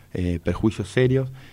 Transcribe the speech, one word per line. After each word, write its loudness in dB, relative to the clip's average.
eh, 0
perjuicios 0
serios 2